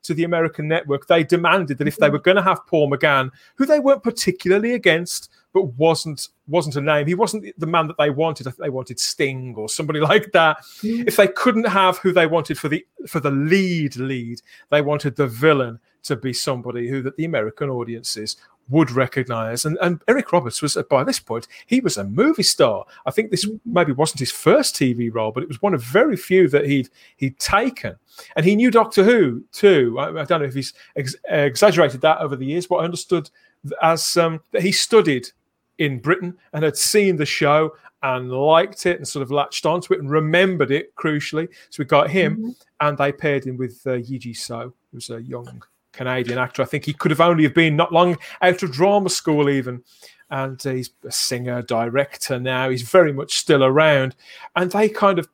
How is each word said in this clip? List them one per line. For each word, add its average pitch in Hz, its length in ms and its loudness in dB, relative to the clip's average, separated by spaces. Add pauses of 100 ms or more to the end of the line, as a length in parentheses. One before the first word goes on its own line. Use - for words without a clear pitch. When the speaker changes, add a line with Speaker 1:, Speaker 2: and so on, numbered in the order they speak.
Speaker 1:
to 175 100 -6
the 160 100 -2
American 165 440 -2
network. 147 400 -2
They 170 160 4
demanded 170 560 0
that 147 80 -2
if 147 100 -4
they 156 100 4
Speaker 2:
Mm-hmm. 143 60 4
Speaker 1:
were 147 60 -2
gonna 180 240 4
have 180 240 0
Paul 151 220 2
McGann, 135 420 2 (240)
who 269 100 0
they 302 140 4
weren't 269 240 2
particularly 208 720 0
against, 175 560 0 (240)
but 190 100 2 (140)
wasn't, 156 520 0 (180)
wasn't 147 300 -2
a 143 40 -2
name. 147 260 0
He 175 80 0
wasn't 208 300 -2 (140)
the 160 80 -4
man 165 200 0
that 139 100 -8
they 151 120 2
wanted. 147 380 -4
I 127 40 -8
think - 100 -16
they 160 80 -6
wanted 127 300 -10
Sting 131 580 -6
or 107 100 -8
somebody 151 320 -6
<laughs> 147 120 0
like 202 200 2
that. 160 280 4 (220)
Speaker 2:
Mm. 233 260 -2
Speaker 1:
If - 100 0
they 202 100 6
couldn't 226 400 0
have 190 300 2
who 185 160 0
they 170 140 4
wanted 160 300 -2
for 151 120 -6
the, 160 160 -4 (220)
for - 120 -6
the 143 120 -2
lead 160 680 0
lead, 123 440 -8 (280)
they 147 120 4
wanted 143 360 -4
the 143 100 0
villain 123 520 0 (240)
to 143 120 -4
be 127 160 -6
somebody 120 560 -6
who 135 140 -4
that 135 160 -8
the 156 80 -4
American 139 440 -4
audiences 117 680 -8 (320)
would 139 220 2
recognise. 123 720 -4
And, 156 160 -4
and 175 260 -2
Eric 254 240 0
Roberts 135 300 -2
was, 147 160 -4 (120)
by 135 140 2
this 262 160 -2
point, - 280 -8 (180)
he 254 160 0
was 196 160 -2
a 101 80 -6
movie 208 380 0
star. 107 420 2 (200)
I - 60 -4
think 220 200 -2
this 196 140 -2 (200)
maybe 175 260 0
wasn't 139 300 -2
his 123 100 -4
first 247 440 2
T 127 180 2
V 117 160 -4
role, 110 220 -4
but 123 120 -6
it - 60 -10
was 135 120 -10
one 202 120 0
of 127 100 -2
very 202 320 2
few 185 340 4
that 139 160 2
he'd, 135 240 0 (280)
he'd 135 220 -4
taken. 196 560 -2 (420)
And 160 80 0
he 196 100 6
knew 240 160 4
Doctor 226 320 4
Who, 190 480 4
too. 135 480 4
I, 160 220 -6
I - 40 -6
don't 165 160 0
know 143 60 -2
if 127 60 -8
he's 135 200 -8 (220)
ex-, 135 200 -6 (140)
exaggerated 147 720 2
that 156 180 2
over 143 180 -6
the 131 80 -10
years, 165 220 -6
but 180 100 0
I 160 80 -2
understood 170 440 -4 (340)
th-, 147 180 -10
as, 165 360 0
um, 165 220 0 (120)
that - 100 -2
he 190 100 0
studied 165 580 2 (480)
in 139 220 -2
Britain 175 380 -2 (160)
and 151 100 -2
had 151 140 0
seen 196 400 2
the 147 80 0
show 151 500 2 (260)
and 127 300 -4
liked 156 540 2
it 175 120 0
and 143 100 -12
sort 139 160 -6
of 123 80 -6
latched 143 340 -2
onto 175 280 0
it - 60 0
and 143 100 -8
remembered 156 600 2
it, 151 240 -2
crucially. 156 520 -4 (220)
So - 120 -10
we 139 40 -2
got 147 240 4
him, 170 280 0
Speaker 2:
Mm-hmm. 220 120 -8 (320)
Speaker 1:
and 147 160 0
they 143 140 0
paired 139 340 -4
him 127 120 -8
with, 123 280 -8
uh, 131 100 -2
Yi 123 240 -8
Ji 117 140 -12
So, 120 400 -12 (180)
who's 120 180 -16
a 117 120 -12
young 123 420 -14 (300)
Canadian 127 440 -4
actor. 127 240 -4
I 127 40 2
think 147 200 -6
he 151 80 -4
could - 160 -10
have 151 120 0
only 165 220 4
have 143 120 2
been 160 200 2
not 165 160 0
long 170 260 2 (260)
out 180 180 2
of 175 100 -6
drama 190 380 2
school 147 400 0
even. 127 340 -4 (460)
And, 135 360 -8
uh, 135 60 -4
he's 127 200 -6 (120)
a - 80 -14
singer, 123 520 -4
director 123 760 -2
now. 127 300 -2
He's 127 140 -4
very 165 300 4
much - 240 -6
still 143 260 4
around. 135 520 4 (400)
And 180 160 0
they 208 180 2
kind 202 280 0
of 165 160 -4